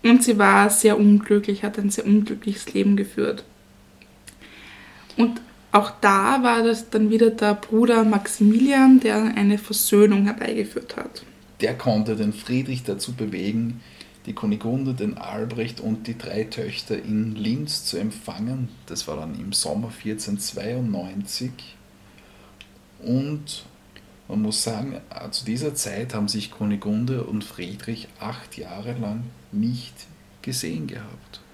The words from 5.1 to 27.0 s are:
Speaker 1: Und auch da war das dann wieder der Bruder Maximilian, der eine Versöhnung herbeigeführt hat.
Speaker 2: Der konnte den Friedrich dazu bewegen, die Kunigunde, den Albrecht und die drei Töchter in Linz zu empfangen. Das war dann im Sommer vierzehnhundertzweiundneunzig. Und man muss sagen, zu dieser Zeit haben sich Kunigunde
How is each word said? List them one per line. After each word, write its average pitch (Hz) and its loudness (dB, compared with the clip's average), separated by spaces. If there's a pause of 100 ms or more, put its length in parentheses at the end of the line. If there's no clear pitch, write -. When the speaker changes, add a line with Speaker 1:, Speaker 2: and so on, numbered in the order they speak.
Speaker 1:
Und 233 2 (300)
auch 208 4 (100)
da 208 4
war 233 2
das 226 0
dann 214 2
wieder 226 6
der 214 0
Bruder 226 4
Maximilian, 254 6
der 220 0
eine 208 2
Versöhnung 202 4
herbeigeführt - -4
hat. - -12 (380)
Speaker 2:
Der - -2
konnte 107 0
den 104 0
Friedrich 127 -4
dazu 98 -6
bewegen, 107 -4 (460)
die 110 -10
Kunigunde, 117 -2
den 107 -4
Albrecht 110 -8
und 110 -6
die 117 -8
drei - -6
Töchter - -8
in 107 -4
Linz 120 -4
zu - -6
empfangen. 110 -6 (180)
Das 85 -10
war 76 -8
dann 78 -10
im 98 -8
Sommer 104 -4
vierzehnhundertzweiundneunzig. 104 -6 (1500)
Und 139 -4 (640)
man 104 -4
muss 107 -2
sagen, 113 -6 (360)
zu - -8
dieser 143 -4
Zeit 117 -6
haben 104 -2
sich 104 -6
Kunigunde 107 -2